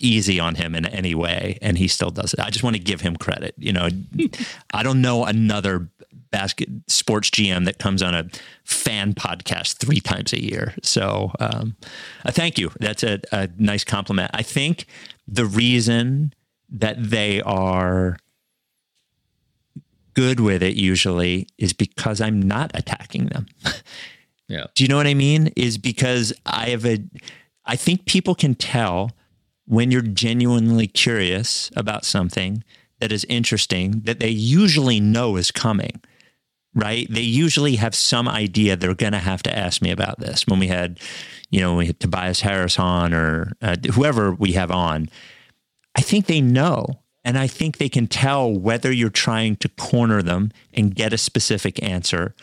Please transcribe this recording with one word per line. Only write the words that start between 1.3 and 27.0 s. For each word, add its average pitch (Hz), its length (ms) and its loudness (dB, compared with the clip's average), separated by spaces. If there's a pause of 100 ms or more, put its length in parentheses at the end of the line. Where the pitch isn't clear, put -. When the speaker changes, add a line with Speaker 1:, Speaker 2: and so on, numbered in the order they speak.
Speaker 1:
And 92 160 0
he 90 100 2
still 90 220 -2
does 92 220 -4
it. - 80 -4
I 104 100 -4
just - 120 -4
wanna 113 160 0
give 90 220 -4
him 85 160 -2
credit. - 420 -6
You 78 140 -4
know, 90 160 0 (420)
<laughs> - 420 -12
I 107 100 -4
don't 131 200 4
know 123 220 2
another 104 640 0 (420)
basket 98 380 -4 (200)
sports - 420 0
G 101 200 2
M 90 140 2
that - 140 -2
comes 95 240 0
on 87 120 0
a 85 140 -2 (360)
fan 104 500 -2
podcast 90 640 -6
three 156 220 2
times - 320 -4
a - 100 -2
year. - 400 -6
So, 98 560 -2
um, 110 380 -4 (480)
uh, - 80 0
thank 165 260 0
you. 87 220 -2
That's 107 240 -2
a, 104 160 0 (120)
a 98 160 -2 (100)
nice 104 260 2
compliment. 98 500 -2
I 110 80 -4
think 147 440 -2 (420)
the 113 180 0
reason 120 880 2 (360)
that 107 400 -2
they 104 320 2
are 92 720 0 (2000)
good 127 260 4
with 98 220 4
it 92 140 2
usually 92 720 2 (100)
is 98 140 0
because 107 480 -4
I'm 107 200 2
not 104 340 0
attacking - 520 -4
them. - 200 -6 (180)
<laughs> - 100 -2 (720)
Speaker 2:
Yeah. 78 180 -8 (100)
Speaker 1:
Do 131 100 4
you 131 40 2
know 135 100 4
what 147 80 2
I 143 80 4
mean? 147 320 4 (100)
Is 113 220 0
because 123 520 0 (140)
I 113 240 -4
have 117 160 -2
a, 117 140 2 (640)